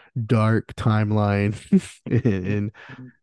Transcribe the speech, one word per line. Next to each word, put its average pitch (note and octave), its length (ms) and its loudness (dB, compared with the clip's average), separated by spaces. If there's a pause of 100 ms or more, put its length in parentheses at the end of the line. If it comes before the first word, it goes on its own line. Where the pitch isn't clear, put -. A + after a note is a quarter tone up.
(260)
dark A2 480 2
timeline G#2 800 0 (520)
<laughs> - 0 -
in, G#2 380 0
in, G#2 280 -4 (500)